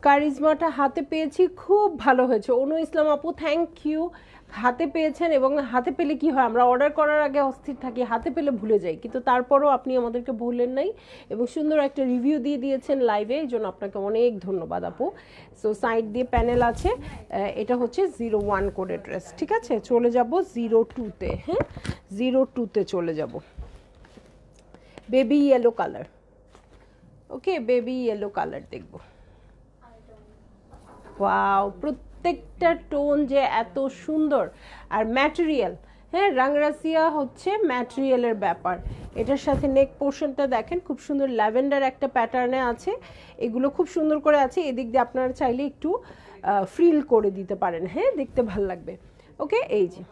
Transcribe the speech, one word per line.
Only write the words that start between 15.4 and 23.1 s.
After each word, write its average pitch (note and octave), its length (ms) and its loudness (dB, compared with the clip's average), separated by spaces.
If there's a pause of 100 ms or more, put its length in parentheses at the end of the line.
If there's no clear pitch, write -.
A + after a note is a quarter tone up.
So, G#3+ 100 0
সাইড A3+ 320 0
দিয়ে A#3 200 -4
প্যানেল A#3+ 360 0
আছে। A#3 280 0
আহ, - 480 -6 (180)
এটা G#3+ 200 -2
হচ্ছে B3 320 0
জিরো A3+ 360 -2
ওয়ান G3+ 260 0
কোডের F#3 340 -6
ড্রেস, - 340 -10
ঠিক D#4 140 -4
আছে? A4 280 -2
চলে A#3+ 320 2
যাব B3 300 2
জিরো A3+ 420 0
টুতে, A3 520 -6 (100)
হ্যাঁ, - 480 -4 (220)
জিরো B3+ 300 2
টুতে A3+ 380 -4
চলে E3+ 320 -4